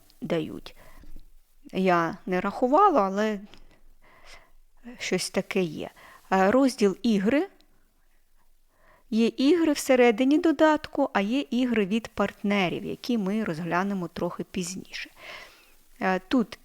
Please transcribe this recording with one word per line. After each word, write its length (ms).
дають. 540
Я 520
не 160
рахувала, 600
але 380
щось 300
таке 320
є. 280
Е, 200
розділ 500
ігри. 460
Є 140
ігри 460
всередині 640
додатку, 760
а 80
є 180
ігри 460
від 220
партнерів, 800
які 320
ми 260
розглянемо 640
трохи 360
пізніше. 680
Е, 200
тут 460